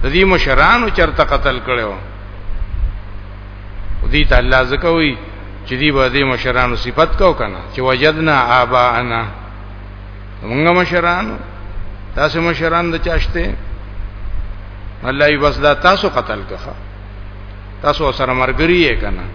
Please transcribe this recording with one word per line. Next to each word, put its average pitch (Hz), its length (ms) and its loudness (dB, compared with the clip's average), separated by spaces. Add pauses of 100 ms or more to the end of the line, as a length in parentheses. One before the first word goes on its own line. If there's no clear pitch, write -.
د - 120 -2
دې 185 120 6
مشرانو 175 640 4
چرته 160 340 2
قتل 139 440 2
کړی 120 160 0
و؟ 101 120 -4 (2250)
دې 151 180 4
ته 127 80 6
الله 127 260 4
ځکه 143 220 0
وایي 160 320 2 (500)
چې 131 120 -4
دی 147 120 2
به 131 180 4
دې 139 140 2
مشرانو 127 520 2
صفت 151 420 2
کو 180 160 6
که 117 140 -2
نه، 92 120 -8 (140)
چې - 60 -6
وجدنا 147 560 4 (260)
آباءنا، 120 600 2 (1200)
زمونږ 131 260 0 (100)
مشرانو، 175 580 0 (800)
داسې 147 220 2
مشران 165 540 0
د 160 40 -2 (100)
چا 165 120 2
شته؟ 170 360 0 (1500)
الله 139 240 2
یې 151 140 4
بس 139 180 2
دا 147 140 4
تاسو 180 360 2
قتل 113 400 -2
کړه، - 240 -10 (1080)
تاسو 147 300 0
سره 127 220 -2
مرګري 131 540 2
یې 110 140 0
که 104 80 -2
نه. - 140 -4 (120)